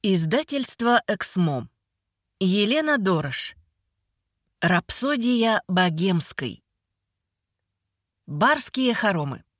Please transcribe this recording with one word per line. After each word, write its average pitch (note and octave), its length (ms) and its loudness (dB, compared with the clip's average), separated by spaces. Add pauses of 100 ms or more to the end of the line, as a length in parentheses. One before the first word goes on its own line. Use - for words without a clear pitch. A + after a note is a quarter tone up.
Издательство A#3 1000 0
«Эксмо». E3 600 -2 (720)
Елена A3+ 580 2
Дорош. E3 560 -2 (1040)
Рапсодия A3+ 1080 0
богемской. F3 960 0 (1600)
Барские G#3 680 0
хоромы. D#3+ 500 -2 (160)